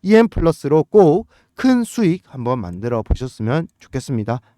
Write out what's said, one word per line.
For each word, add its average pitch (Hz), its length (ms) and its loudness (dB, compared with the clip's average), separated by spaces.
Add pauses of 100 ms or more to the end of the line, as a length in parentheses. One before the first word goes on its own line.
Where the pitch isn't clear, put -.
이엠 220 280 4
플러스로 156 540 0
꼭 185 440 4 (300)
큰 247 280 2
수익 185 420 -2
한번 127 320 -6
만들어 107 420 -6
보셨으면 127 680 -4 (100)
좋겠습니다. 123 600 -6 (160)